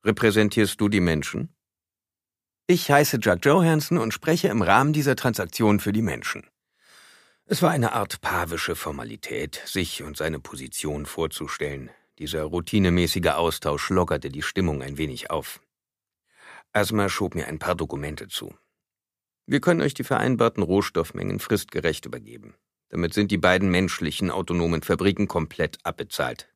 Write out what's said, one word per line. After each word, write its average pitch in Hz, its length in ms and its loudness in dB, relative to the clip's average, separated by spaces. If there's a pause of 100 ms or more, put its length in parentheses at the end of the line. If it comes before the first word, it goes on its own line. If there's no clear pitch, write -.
Repräsentierst 107 720 4
du 104 100 2
die 101 100 4
Menschen?" 80 500 0 (1160)
"Ich 175 240 4
heiße 143 280 4
Jack 90 240 2
Johansson 165 540 4
und 113 160 0
spreche - 360 0
im 110 120 0
Rahmen 120 320 6
dieser 139 220 2
Transaktion 104 640 2
für 101 120 -2
die 110 120 0
Menschen." - 440 -6 (960)
Es - 180 0
war 170 80 4
eine 123 220 2
Art - 280 -4
pavische 85 540 -4
Formalität, 69 920 -10
sich - 380 -4
und 76 140 -12
seine 78 220 -4
Position 73 680 -8
vorzustellen. 71 840 -6 (300)
Dieser 76 240 -4
routinemäßige 87 880 2
Austausch 76 600 -2
lockerte 85 400 0
die 71 140 -8
Stimmung 76 400 -2
ein 69 160 -10
wenig 78 320 -6
auf. 76 300 -8 (1120)
Asma 104 360 2
schob 92 240 -2
mir 82 140 -4
ein 78 100 -8
paar 85 160 -2
Dokumente 73 540 -6
zu. - 260 -10 (960)
"Wir 143 140 2
können 170 200 4
euch 143 140 0
die 151 80 -8
vereinbarten 117 580 2
Rohstoffmengen 90 760 -2
fristgerecht - 680 -2
übergeben. - 480 -14 (360)
Damit 85 240 -2
sind 104 180 2
die 95 60 2
beiden 92 320 4
menschlichen 87 640 0
autonomen 85 500 0
Fabriken 95 460 0
komplett - 560 -4
abbezahlt. - 720 -6